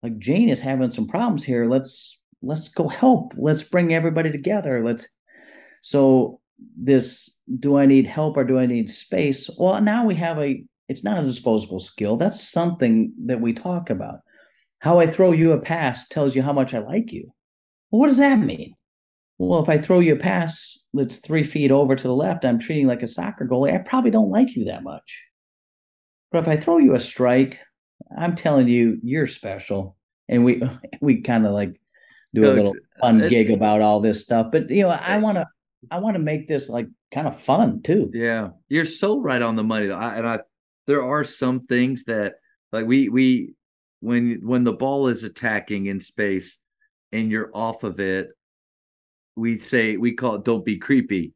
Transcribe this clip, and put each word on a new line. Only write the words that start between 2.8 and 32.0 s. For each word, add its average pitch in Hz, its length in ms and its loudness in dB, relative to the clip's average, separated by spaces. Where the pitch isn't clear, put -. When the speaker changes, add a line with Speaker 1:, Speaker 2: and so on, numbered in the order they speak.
Speaker 1:
help. - 480 2
Let's 151 260 0
bring 175 300 2
everybody 160 400 0
together. 147 520 -2
Let's," 117 220 -4
so 135 580 2
this, - 640 0
"Do 139 180 2
I 139 100 6
need 135 200 8
help 151 300 -2
or 135 80 2
do 127 140 2
I 127 80 2
need 120 240 -2
space?" 151 580 -4
Well, 190 240 2
now 220 240 0
we 208 100 0
have 165 220 -4
a, 143 240 -4
it's 139 160 -10
not 196 180 -2
a 139 40 0
disposable 107 540 -2
skill. 107 360 -4
That's 190 300 -2
something 135 680 0
that 120 140 -2
we 117 120 -2
talk 175 380 -6
about. 92 300 -8
How 170 200 4
I 165 60 6
throw 180 260 4
you 160 200 4
a 156 80 2
pass 156 480 -4
tells 139 260 -2
you 131 80 0
how 143 120 -2
much 131 200 0
I 120 40 -2
like 165 340 -4
you. - 200 -14
Well, 214 100 4
what 302 80 6
does 262 100 4
that 277 200 6
mean? - 360 -4
Well, 170 240 2
if 156 60 0
I 156 100 4
throw 180 220 4
you 160 140 6
a - 40 -4
pass - 600 -4
that's 135 240 -4
three 156 260 -2
feet 147 260 0
over 135 260 4
to 131 120 -6
the 127 60 0
left, 175 300 -2
I'm 120 140 2
treating 143 280 0
like 123 160 0
a 117 60 -6
soccer 175 380 -8
goalie. 127 280 0
I 185 40 0
probably 240 320 0
don't 147 200 2
like 220 260 2
you 110 100 -4
that - 180 -10
much. - 380 -16
But 165 100 0
if 165 60 -2
I 156 80 2
throw 330 220 2
you 277 160 6
a 123 60 0
strike, 123 580 0
I'm 170 200 -4
telling 139 320 2
you, 117 340 2
you're 135 240 -2
special. 98 680 -8
And 120 160 2
we, 123 180 2
<laughs> - 180 -16
we 135 220 6
kinda, 110 280 2
like, 101 300 -4